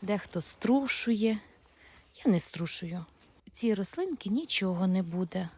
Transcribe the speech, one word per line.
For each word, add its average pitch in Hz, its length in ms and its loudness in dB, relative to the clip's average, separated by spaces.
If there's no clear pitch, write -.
дехто 190 400 -2
струшує. 226 960 2
Я 233 80 6
не 170 80 6
струшую. 170 640 -6
Ці 226 220 2
рослинки 247 560 -4
нічого 190 560 0
не 185 160 4
буде. 175 560 -4